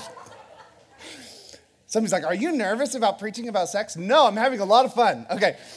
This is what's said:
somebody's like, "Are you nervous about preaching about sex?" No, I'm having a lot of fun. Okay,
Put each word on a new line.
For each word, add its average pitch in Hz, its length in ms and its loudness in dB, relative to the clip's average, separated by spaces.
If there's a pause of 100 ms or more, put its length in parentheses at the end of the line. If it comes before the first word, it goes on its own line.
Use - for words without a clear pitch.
(1900)
somebody's 214 260 0
like, 175 100 0
"Are 165 100 -2
you 277 200 -2
nervous 233 420 -2
about 214 240 0
preaching 220 300 -8
about 190 180 -2
sex?" 202 300 -6
No, 240 280 4
I'm 208 120 2
having 240 240 0
a 196 40 -2
lot 233 200 6
of 254 80 -6
fun. 208 360 2
Okay, 190 280 0 (200)